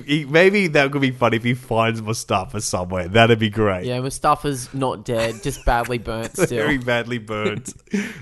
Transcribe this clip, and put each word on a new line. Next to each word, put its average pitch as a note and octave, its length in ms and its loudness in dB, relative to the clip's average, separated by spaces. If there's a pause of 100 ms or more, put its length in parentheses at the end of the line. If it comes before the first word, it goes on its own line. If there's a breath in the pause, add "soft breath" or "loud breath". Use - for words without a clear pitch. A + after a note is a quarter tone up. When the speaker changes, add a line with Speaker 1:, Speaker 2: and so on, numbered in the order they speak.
Speaker 1:
he, D3 200 0
maybe F#3 420 6
that C#3+ 240 4
could C#3+ 100 0
be C3+ 100 4
funny A#2+ 260 2
if A2 60 -4
he A#2+ 120 2
finds A2+ 460 0
Mustafa G#2+ 600 -4
somewhere. F2+ 460 -4
That'd A2+ 320 6
be A2 100 0
great. G2+ 360 0
Speaker 2:
Yeah, B2 160 -4
Mustafa's C#3 720 -2
not A#2+ 300 -4
dead, A2+ 380 -4
just - 240 -8
badly A#2+ 320 0
burnt A2+ 340 -8
Speaker 1:
<laughs> - 20 -20
Speaker 2:
still. F3+ 140 0
Speaker 1:
Very C#3 300 -2
badly A#2+ 400 -2
burnt. G#2+ 560 -6 (480 loud breath)